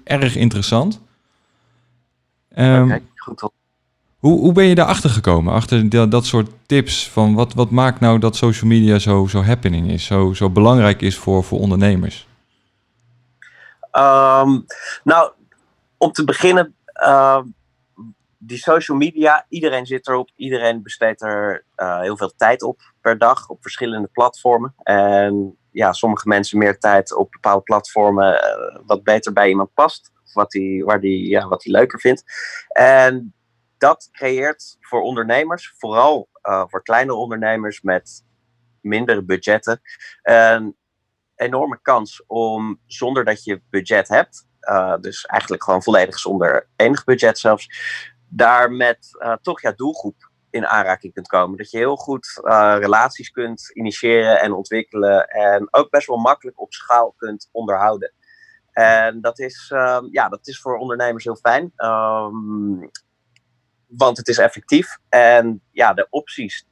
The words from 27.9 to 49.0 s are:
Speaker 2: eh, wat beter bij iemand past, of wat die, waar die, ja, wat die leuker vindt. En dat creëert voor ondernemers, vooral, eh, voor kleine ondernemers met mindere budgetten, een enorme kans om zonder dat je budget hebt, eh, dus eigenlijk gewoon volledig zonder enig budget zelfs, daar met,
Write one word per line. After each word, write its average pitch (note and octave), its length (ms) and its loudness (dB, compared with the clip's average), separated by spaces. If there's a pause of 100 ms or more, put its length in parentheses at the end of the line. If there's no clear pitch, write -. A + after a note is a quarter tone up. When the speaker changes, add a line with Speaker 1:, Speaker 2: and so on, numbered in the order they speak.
Speaker 2:
eh, - 440 -6
wat G2 160 -2
beter G#2+ 300 0
bij G2+ 160 2
iemand G2 260 -2
past, - 380 -2 (140)
of - 60 -20
wat G#2 180 -2
die, F#2+ 340 -6
waar G#2 160 0
die, F#2+ 280 -2
ja, G2+ 200 -2
wat F#2 120 -4
die - 120 -6
leuker B2+ 280 2
vindt. - 240 0 (440)
En B2+ 640 4 (440)
dat D3 340 2
creëert C3+ 680 -6
voor A#2+ 220 -6
ondernemers, B2+ 760 -4
vooral, A#2+ 500 0 (140)
eh, F#2+ 260 -2
voor F#2+ 140 -8
kleine B2 320 -2
ondernemers A2 640 -6
met - 440 -6 (560)
mindere G#2+ 440 -2
budgetten, G#2 560 -4 (420)
een A2+ 540 2 (600)
enorme C3 460 -6
kans A#2 440 -2
om A2 600 -6
zonder C3 380 -6
dat G#2 200 -4
je G2 160 -8 (100)
budget G2 380 0
hebt, - 380 -2 (140)
eh, F#2 400 -2
dus F#2+ 240 -14
eigenlijk G#2 400 -6
gewoon F#2 180 -2
volledig F#2 360 0
zonder F2+ 580 -2
enig B2 280 0
budget A#2 340 2
zelfs, G#2+ 280 0 (640)
daar A#2+ 440 2
met, B2 460 -4